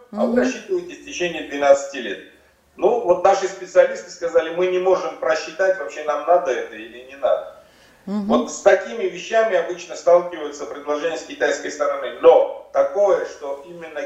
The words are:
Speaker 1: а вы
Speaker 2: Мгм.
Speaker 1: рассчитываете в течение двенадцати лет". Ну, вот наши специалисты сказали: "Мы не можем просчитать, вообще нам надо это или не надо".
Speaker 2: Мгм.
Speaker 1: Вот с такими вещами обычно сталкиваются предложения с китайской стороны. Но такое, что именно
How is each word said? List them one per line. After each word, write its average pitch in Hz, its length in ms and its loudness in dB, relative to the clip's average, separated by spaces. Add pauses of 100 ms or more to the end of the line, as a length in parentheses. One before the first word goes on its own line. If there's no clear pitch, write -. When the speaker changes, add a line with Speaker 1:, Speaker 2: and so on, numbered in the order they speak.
(120)
Speaker 1:
а 208 40 -14 (100)
вы - 20 0
Speaker 2:
Мгм. 240 120 0
Speaker 1:
рассчитываете 196 560 -4
в 143 100 -20
течение 160 420 -6
двенадцати 139 500 2
лет". 107 220 -8 (560)
Ну, 214 260 2
вот 180 220 2
наши 190 240 2
специалисты - 640 0
сказали: 165 400 2
"Мы 180 160 0
не 180 120 0
можем 180 380 2
просчитать, 170 640 0
вообще 151 240 -8
нам 147 240 -2
надо 165 240 4
это 113 240 -6
или 117 340 -16
не 135 60 -18
надо". - 400 -2 (500)
Speaker 2:
Мгм. 202 220 -4
Speaker 1:
Вот 240 240 0
с - 100 -12
такими 214 420 2
вещами 185 540 0
обычно 165 380 -6
сталкиваются 165 680 0
предложения 147 520 -4
с 170 60 -10
китайской 147 480 -2
стороны. - 500 -4
Но - 500 6
такое, 185 540 2
что 139 420 -10
именно 165 380 -12